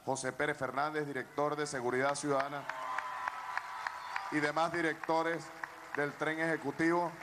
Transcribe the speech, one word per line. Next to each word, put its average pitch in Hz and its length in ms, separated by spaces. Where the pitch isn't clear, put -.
José 131 300
Pérez 147 240
Fernández, 143 500
director 143 480
de 147 100
Seguridad 131 500
Ciudadana, 143 500
y 151 100
demás 156 320
directores 160 720
del 143 200
tren 156 260
ejecutivo. 165 680